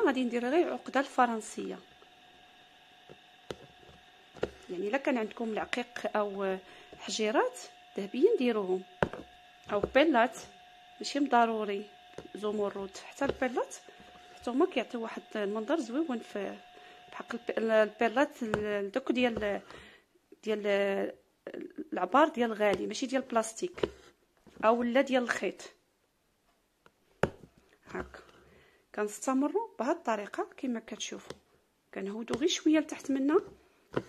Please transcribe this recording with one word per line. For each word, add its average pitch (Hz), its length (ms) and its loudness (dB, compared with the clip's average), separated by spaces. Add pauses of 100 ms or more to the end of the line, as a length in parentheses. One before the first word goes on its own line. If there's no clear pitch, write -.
غادي 262 180 2
ندير 240 260 -2
غير 320 240 4
عقده 247 260 -2
الفرنسيه، 220 800 0 (3000)
يعني 185 180 -4
الا 233 100 0
كان 277 200 0
عندكم 226 320 -4
العقيق 214 680 -4
او 196 400 -2 (400)
حجيرات 226 640 0 (380)
ذهبيه 254 380 4
نديروهم، 208 480 2 (880)
او 208 80 2
بيلات، 262 580 4 (600)
ماشي 285 200 -2
ضروري 220 640 2 (500)
زمرد، 202 640 -4
حتى - 280 -6
البيلات 269 500 -2 (600)
حتى - 160 -8
هما 277 140 4
كيعطيو 247 380 -2
واحد 220 180 -10 (140)
المنظر 214 440 -2
زويون 254 400 -2
في 202 380 -8 (540)
بحق - 240 -10
الب-، - 220 -4
البيلات 220 840 2
ال-، 208 480 -4
دوك 262 200 -2
ديال، 214 500 0 (840)
ديال 208 240 -2 (1300)
العبار 247 340 4
ديال 233 240 0
الغالي، 202 360 2
ماشي 214 180 -6
ديال 254 180 -2
البلاستيك - 580 -2 (840)
او 233 180 6
لا 240 180 4
ديال 254 220 4
الخيط. - 380 -2 (2250)
هاك - 360 -12 (720)
كنستمروا 269 720 -2 (120)
بهذه 254 120 0
الطريقه 233 680 -4
كما 240 220 -4
كتشوفوا، - 580 -12 (560)
كنهودوا 214 440 -4
غير 302 120 2
شويه 311 300 4
لتحت - 320 -2
منا، 277 300 4 (680)